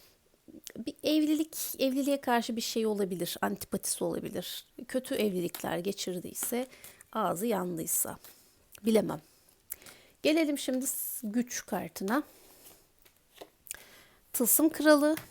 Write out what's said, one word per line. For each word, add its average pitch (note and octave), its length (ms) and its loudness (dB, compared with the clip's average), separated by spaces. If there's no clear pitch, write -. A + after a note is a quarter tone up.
bir C#4+ 260 -8
evlilik, D4+ 540 2
evliliğe C#4 420 2
karşı A#3+ 360 0
bir A3+ 40 -4
şey A3+ 260 -2
olabilir, F#3+ 540 -2
antipatisi - 640 -4
olabilir. - 640 -6
Kötü B3+ 260 -4
evlilikler F3+ 640 -2
geçirdiyse, G3 880 -4
ağzı F#3+ 340 0
yandıysa. F3+ 720 -2
Bilemem. G#3 360 2
Gelelim D4+ 360 4
şimdi B3+ 280 -2
s-, - 420 -4
güç A#3+ 380 -2
kartına. F#3+ 560 -2
Tılsım D4 380 4
kralı, D4+ 460 6